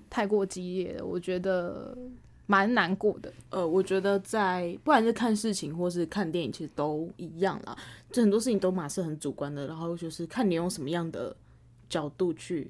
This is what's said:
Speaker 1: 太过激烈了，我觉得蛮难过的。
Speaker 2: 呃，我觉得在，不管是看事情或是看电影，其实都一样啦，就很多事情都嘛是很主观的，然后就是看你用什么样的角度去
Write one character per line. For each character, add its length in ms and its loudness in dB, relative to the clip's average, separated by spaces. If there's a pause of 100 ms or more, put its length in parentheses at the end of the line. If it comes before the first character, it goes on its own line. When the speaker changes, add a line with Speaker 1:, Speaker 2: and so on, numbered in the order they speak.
Speaker 1:
太 160 0
过 200 4
激 380 -4
烈 100 -6
了， 120 -8
我 140 -2
觉 180 -2
得 600 -2 (500)
蛮 260 6
难 220 2
过 240 2
的。 120 -12 (180)
Speaker 2:
呃， 180 0
我 160 4
觉 160 2
得 200 4
在， 520 0 (120)
不 80 4
管 120 8
是 80 4
看 240 2
事 180 0
情 240 -6
或 120 2
是 160 0
看 240 -2
电 160 -2
影， 60 -4
其 120 -8
实 120 -10
都 420 -2
一 220 -10
样 260 2
啦， 120 -12 (340)
就 100 2
很 80 8
多 100 6
事 100 0
情 100 4
都 120 2
嘛 160 -2
是 140 -4
很 180 -4
主 120 -4
观 220 -6
的， 140 -6
然 80 -8
后 200 -4
就 140 -8
是 180 -8
看 220 2
你 60 4
用 140 0
什 140 -6
么 60 -4
样 220 0
的 240 -6 (520)
角 220 -2
度 240 0
去 360 -6